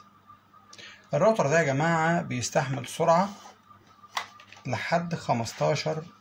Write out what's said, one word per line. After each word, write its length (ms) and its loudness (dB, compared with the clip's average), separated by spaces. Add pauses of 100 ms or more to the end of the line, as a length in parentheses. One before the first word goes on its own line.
(1160)
الراوتر 320 4
ده 120 4
يا 60 4
جماعة 580 2
بيستحمل 640 -4
سرعة 420 2 (1400)
لحد 480 -2
خمستاشر 880 -2 (160)